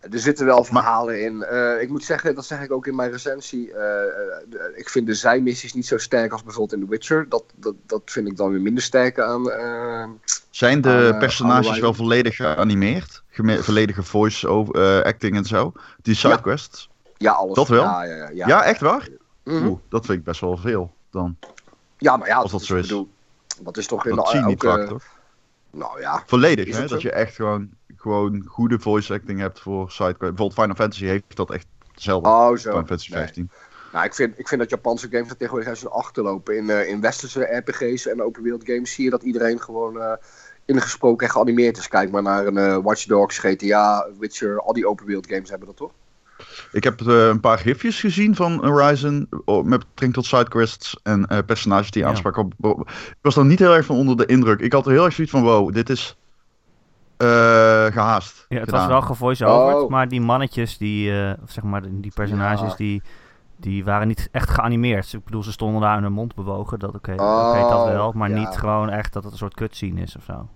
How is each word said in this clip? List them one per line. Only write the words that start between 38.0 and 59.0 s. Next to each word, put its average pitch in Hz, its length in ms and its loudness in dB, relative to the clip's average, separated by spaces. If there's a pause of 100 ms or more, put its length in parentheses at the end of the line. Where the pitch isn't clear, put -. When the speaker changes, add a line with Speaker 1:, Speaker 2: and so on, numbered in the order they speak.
Speaker 1:
en 117 160 -4
open 117 200 -6
wereld 117 220 -4
games 123 280 -4
zie 135 100 -4
je 127 60 2
dat 123 140 -2
iedereen 117 380 -2
gewoon, 113 400 -8
eh, 113 100 -4 (540)
ingesproken 123 640 2
en 113 60 -2
geanimeerd 120 440 2
is. - 100 -12
Kijk 98 240 0
maar 101 120 0
naar 98 240 0
een, 101 100 0
eh, 98 260 4
Watch 107 220 0
Dogs, 101 340 2
G 95 160 0
T 101 160 -2
A, 104 360 2 (120)
Witcher, 104 420 -6
al - 120 -2
die 113 140 0
open 104 180 -4
wereld 98 220 -6
games 95 220 -8
hebben 98 180 -14
dat 98 100 -20
toch? 151 140 -14 (800)
Speaker 2:
Ik 104 120 -4
heb, 123 180 0
eh, 117 260 6
een 110 120 4
paar 110 180 4
gifjes 135 420 -2
gezien 202 360 2
van 170 300 -2
Horizon, 143 640 2 (160)
oh, 95 200 2
met 117 140 4
betrekking - 340 -4
tot 127 120 -2
sidequests 117 800 0
en, 101 240 2
eh, 101 180 0
personages 101 460 0
die 107 100 -2
je 69 60 0
Speaker 3:
Ja. - 60 2
Speaker 2:
aansprak. 98 240 -2
Op, 95 220 -2
op, - 300 -2
ik - 320 -16
was 143 140 2
er 143 100 6
niet 165 140 6
heel 180 140 8
erg 160 120 6
van 151 100 -2
onder 131 220 2
de 117 80 0
indruk. 117 340 4
Ik 120 140 0
had 139 120 4
er 135 60 2
heel 151 140 6
erg 165 80 2
zoiets 160 200 -4
van, 135 100 4
wow, 104 300 4
dit 117 160 0
is, - 280 -4 (1000)
eh, 120 100 2 (580)
gehaast 107 640 0
Speaker 3:
Ja, - 60 -4
het 113 80 -4
Speaker 2:
gedaan. - 160 0
Speaker 3:
was 92 100 0
wel 131 120 4